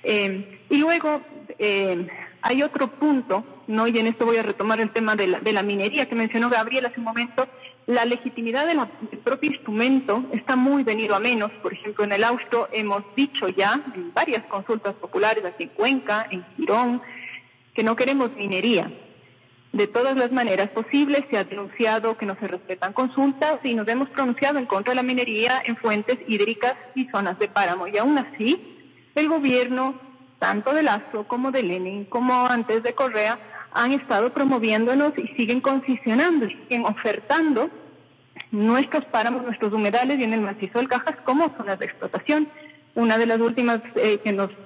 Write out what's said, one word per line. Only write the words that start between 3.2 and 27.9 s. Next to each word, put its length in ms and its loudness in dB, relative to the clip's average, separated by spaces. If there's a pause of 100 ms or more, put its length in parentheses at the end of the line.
¿no? 220 0
Y 100 2
en 80 2
esto 180 0
voy 140 4
a 40 2
retomar 380 -2
el 80 0
tema 280 0
de 100 2
la, 140 0
de 120 0
la 100 0
minería 460 -2
que 60 -6
mencionó 340 0
Gabriel 380 0
hace 120 -6
un 60 -8
momento, 420 -2 (420)
la 160 4
legitimidad 600 -2
de 80 2
la, 120 2 (240)
del 100 -12
propio 300 0
instrumento 800 0
está 260 0
muy 280 4
venido 320 2
a 40 2
menos. 300 0 (120)
Por 100 -4
ejemplo, 320 -4
en 80 0
el 100 2
austro 480 0
hemos 320 -2 (140)
dicho 320 0
ya 320 2 (140)
en 180 -8
varias 320 0
consultas 500 -4
populares, 520 0
aquí 180 -8
en 60 -12
Cuenca, 600 0
en 140 -8 (100)
Girón, 460 0 (720)
que 80 0
no 140 2
queremos 400 2
minería. 560 0 (800)
De 140 2
todas 320 2
las 140 2
maneras 360 2
posibles, 600 2
se 80 0
ha 60 0
denunciado 760 -2
que 80 -6
no 120 -4
se 80 -6
respetan 460 -6
consultas 720 2
y 100 0
nos 140 -2
hemos 220 0
pronunciado 480 0
en 80 -2
contra 240 0
de 60 2
la 60 0
minería 600 0
en 140 -2
fuentes 400 0 (100)
hídricas 460 0 (200)
y 140 -2
zonas 300 -2
de 100 0
páramo. 400 0
Y 80 -4